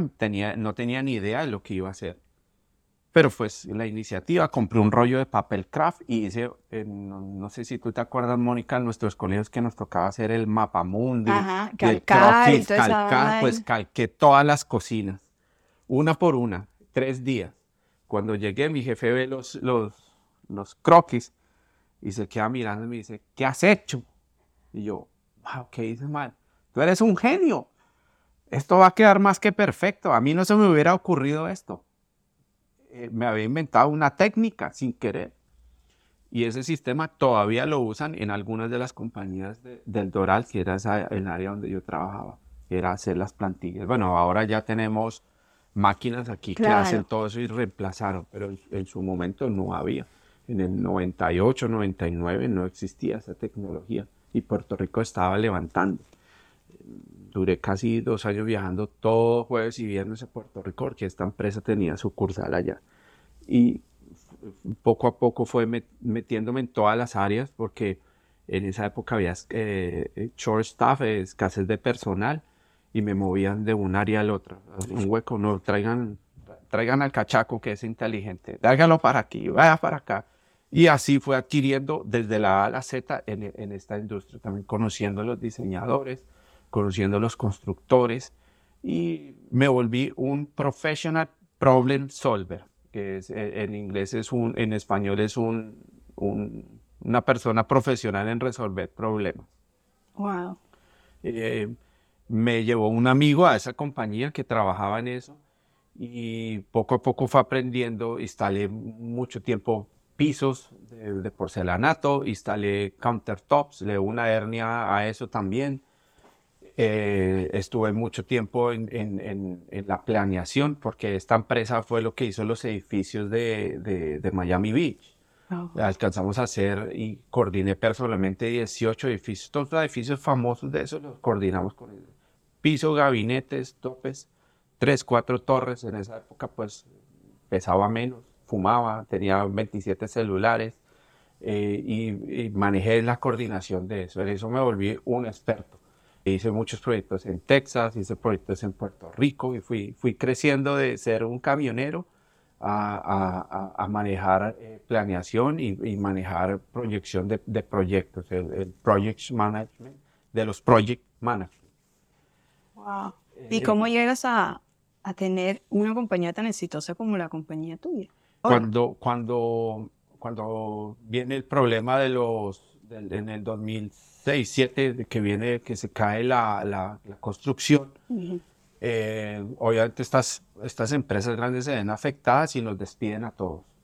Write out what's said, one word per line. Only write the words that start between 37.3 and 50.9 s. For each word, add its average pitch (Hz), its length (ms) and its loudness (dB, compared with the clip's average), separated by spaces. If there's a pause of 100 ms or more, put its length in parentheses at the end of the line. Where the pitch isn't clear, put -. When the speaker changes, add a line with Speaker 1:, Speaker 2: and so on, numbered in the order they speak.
Speaker 1:
lo 151 140 0
usan 127 340 -4
en 104 160 -4
algunas 110 400 -6
de 120 80 -2
las 127 140 -6
compañías 101 720 -8
de, 123 200 -18
del 98 280 -2
Doral, 98 340 2
que 104 140 -6
era 92 160 0
esa, 104 300 -2
el 98 200 -4
área 92 240 -6
donde 104 180 -8
yo 95 140 -6
trabajaba, 95 560 -8 (300)
que 90 100 -2
era 90 140 0
hacer 95 240 -2
las 98 160 -2
plantillas. 92 560 -6
Bueno, 98 280 2
ahora 90 280 4
ya 107 200 -2
tenemos 110 600 -4 (500)
máquinas 117 540 0
aquí 104 260 -8
que - 80 -2
Speaker 2:
Claro. 208 200 6
Speaker 1:
hacen 190 200 2
todo 110 240 -2
eso 110 140 -8
y 120 80 -4
reemplazaron, 98 840 -6
pero 101 200 -8
en, 95 100 -12 (100)
en 95 160 -6
su 92 160 -10
momento 95 480 -4
no 95 240 -2
había. 76 320 -4 (400)
En 110 140 -4
el 95 200 -2
noventa 92 520 0